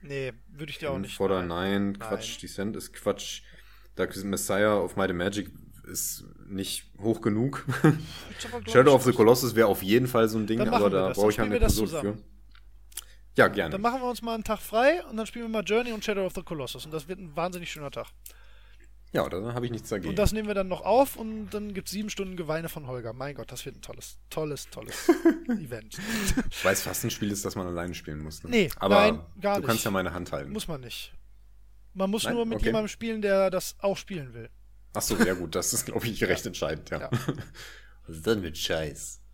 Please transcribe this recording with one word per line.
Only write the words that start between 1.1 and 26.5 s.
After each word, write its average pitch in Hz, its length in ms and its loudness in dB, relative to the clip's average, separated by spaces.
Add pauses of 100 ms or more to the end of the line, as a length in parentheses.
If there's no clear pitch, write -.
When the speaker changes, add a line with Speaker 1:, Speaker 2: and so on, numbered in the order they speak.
Speaker 2:
Fodder, 95 260 2
Speaker 1:
nein. 87 60 -4
Speaker 2:
nein, 98 440 0
Speaker 1:
Nein. 101 60 -8 (100)
Speaker 2:
Quatsch, 107 340 -6
Descent 101 340 -6
ist - 160 -12
Quatsch. - 500 -4 (520)
Dark 92 300 -2
Messiah 101 540 2
of 90 180 -2
Might 95 140 2
and 90 80 -2
Magic 98 320 -2 (340)
ist - 400 -8 (220)
nicht - 540 -6
hoch 110 200 0
genug. 117 540 0
<laughs> - 80 -6 (560)
Speaker 1:
Ist - 80 -8
aber, - 140 -8
glaub - 120 -10
Speaker 2:
Shadow 135 180 10
Speaker 1:
ich, 139 60 12
Speaker 2:
of 123 80 6
the 123 80 6
Colossus 117 440 6
wäre 113 100 8
auf 98 160 4
jeden 117 240 6
Fall 113 220 4
so 110 100 0
ein 107 80 -2
Ding, 110 120 0
Speaker 1:
Dann 214 100 2
Speaker 2:
aber 233 100 2
Speaker 1:
machen 101 140 6
wir 95 80 4
Speaker 2:
da 95 80 2
Speaker 1:
das. - 80 -2
Speaker 2:
brauche 101 100 6
Speaker 1:
Dann 107 60 8
Speaker 2:
ich 104 60 -2
halt 110 100 2
Speaker 1:
spielen 104 40 0
Speaker 2:
eine - 20 0
Speaker 1:
wir 233 60 4
das 107 160 6
Speaker 2:
Konsole 107 260 0 (120)
Speaker 1:
zusammen. 113 40 -12
Speaker 2:
für. - 1200 -8
Ja, - 80 10
gerne. 196 240 0
Speaker 1:
Dann 190 80 -4
machen 240 200 0
wir 247 80 -4
uns 240 140 -6
mal 226 120 -4
einen 220 100 -6
Tag 214 160 -4
frei 285 460 2
und 220 100 -12
dann 220 100 -6
spielen 233 200 -10
wir - 20 -8
mal 220 160 -2
Journey 233 280 0
und 214 120 -8
Shadow 196 200 0
of 180 100 -4
the 190 80 -6
Colossus. 131 420 -8
Und 156 80 -14
das 160 160 -8
wird 185 100 -8
ein 165 160 -14
wahnsinnig 175 380 -4
schöner 147 180 -10
Tag. 117 160 -10 (1080)
Speaker 2:
Ja, 117 160 0
da 107 260 -4
habe 123 120 -4
ich 117 60 -4
nichts 110 180 -8
dagegen. 101 200 -4
Speaker 1:
Und - 80 -2
das 202 140 4
nehmen 214 160 -4
wir 208 60 -2
dann 190 140 -2
noch 180 140 -4
auf 254 340 4
und 220 340 -8
dann 208 240 -8
gibt's 190 160 -8
sieben 208 200 -6
Stunden 185 260 -6
Geweine 165 340 -4
von 151 160 -12
Holger. 120 260 -8
Mein 135 220 -8
Gott, 113 180 -10
das 123 140 -12
wird 131 100 -12
ein - 60 -18
tolles, - 380 -14 (100)
tolles, 151 400 -4
tolles - 380 -6
Speaker 2:
<laughs> - 400 4
Speaker 1:
Event. 135 500 -6 (520)